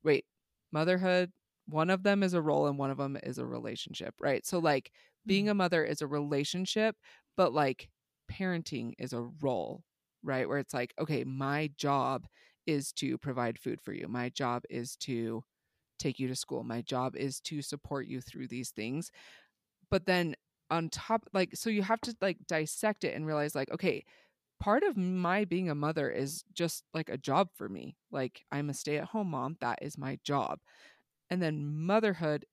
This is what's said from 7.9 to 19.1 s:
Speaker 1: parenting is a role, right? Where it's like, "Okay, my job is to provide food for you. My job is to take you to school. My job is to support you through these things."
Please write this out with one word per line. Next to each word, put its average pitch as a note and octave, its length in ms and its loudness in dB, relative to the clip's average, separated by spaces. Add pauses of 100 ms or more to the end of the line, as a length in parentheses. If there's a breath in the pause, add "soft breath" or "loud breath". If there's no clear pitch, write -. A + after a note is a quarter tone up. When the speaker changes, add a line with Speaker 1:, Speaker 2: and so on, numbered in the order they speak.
Speaker 1:
parenting E3 680 -4
is B2+ 140 -6
a A#2+ 80 -4
role, A#2 600 -4 (400)
right? C3 260 0
Where C#3+ 100 0
it's - 140 -6
like, B2 260 -4
"Okay, D3 260 0
my C#3 520 -2
job C3+ 500 0 (400 soft breath)
is D3 260 0
to C3 260 -2
provide A#2+ 400 -2
food A2 220 -6
for G#2 120 -8
you. G2 140 -8
My B2 220 -4
job B2 400 -2
is - 280 -8
to A2+ 460 -2 (560)
take C3+ 200 -4
you C3 100 -2
to B2+ 60 -4
school. B2+ 280 -6
My A#2 180 -4
job C3 340 -2
is C3+ 260 -4
to D3+ 200 -6
support C#3+ 460 -6
you B2+ 140 -6
through - 280 -12
these B2 220 -8
things." B2+ 400 -6 (800 loud breath)